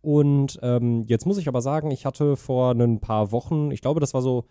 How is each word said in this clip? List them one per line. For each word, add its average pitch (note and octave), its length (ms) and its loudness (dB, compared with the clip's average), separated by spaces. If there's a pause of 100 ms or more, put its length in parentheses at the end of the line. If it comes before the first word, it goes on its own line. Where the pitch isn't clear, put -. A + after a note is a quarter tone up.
Und, C#3+ 600 2
ähm, A#2+ 460 0
jetzt A#2 180 0
muss G3+ 140 -2
ich D#3 80 -6
aber B2 160 -2
sagen, D3+ 260 -2
ich C3+ 160 -6
hatte C#3+ 300 0
vor B2+ 400 0
ein A#2 240 2
paar G#2+ 320 -2
Wochen, D3 400 -2
ich - 100 -8
glaube, D3 180 -2
das C#3+ 140 0
war C3 80 -2
so, B2+ 300 -2